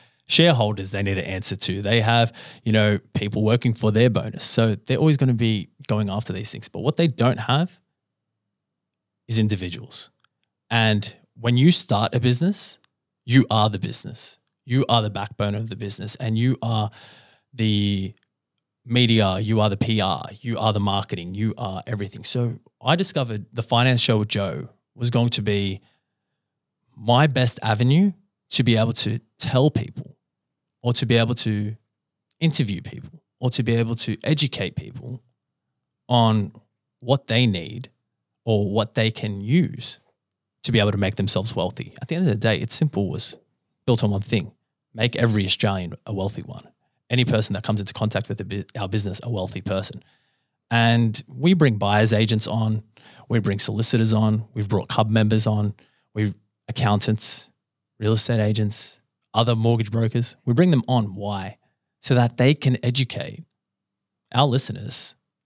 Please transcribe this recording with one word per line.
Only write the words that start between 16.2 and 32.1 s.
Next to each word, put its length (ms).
you 240
are 280
the 600
media, 540
you 220
are 100
the 60
P 240
R, 220
you 180
are 140
the 80
marketing, 540
you 240
are 280
everything. 380
So 340
I 160
discovered 560
the 100
Finance 380
Show 180
with 100
Joe 400
was 160
going 200
to 120
be 380
my 300
best 360
avenue 500
to 120
be 140
able 160
to 280
tell 320
people 460
or 120
to 120
be 100
able 180
to 420